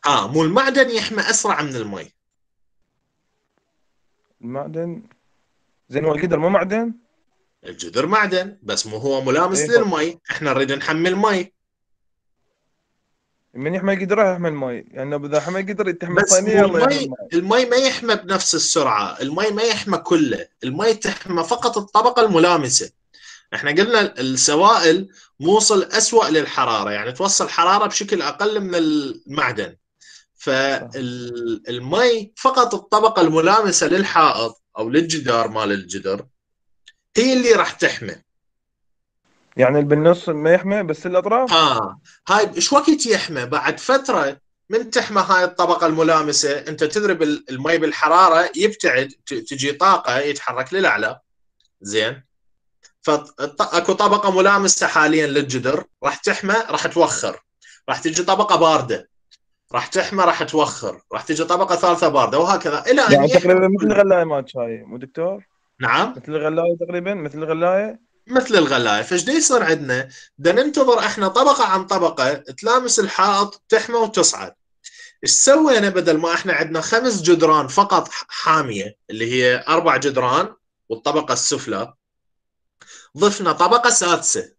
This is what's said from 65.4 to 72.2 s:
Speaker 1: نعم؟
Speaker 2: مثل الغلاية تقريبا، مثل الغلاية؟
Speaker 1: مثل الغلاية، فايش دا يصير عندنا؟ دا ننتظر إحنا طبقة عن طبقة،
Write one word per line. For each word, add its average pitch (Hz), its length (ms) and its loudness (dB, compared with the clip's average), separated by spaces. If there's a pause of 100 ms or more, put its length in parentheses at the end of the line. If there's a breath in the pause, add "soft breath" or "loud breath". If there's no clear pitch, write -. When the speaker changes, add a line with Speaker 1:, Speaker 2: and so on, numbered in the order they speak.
Speaker 1:
نعم؟ 139 320 0
Speaker 2:
مثل 190 240 -14
الغلاية 160 440 -2
تقريبا، 175 340 -6
مثل 151 240 -10
الغلاية؟ 180 720 -4 (160)
Speaker 1:
مثل 247 280 0
الغلاية، 120 460 2
فايش 175 220 -2
دا 254 100 -2
يصير 269 300 2
عندنا؟ 135 460 -2 (280 loud breath)
دا 156 140 2
ننتظر 254 480 2
إحنا 208 280 -2
طبقة 262 380 4
عن 190 220 0
طبقة، 160 460 0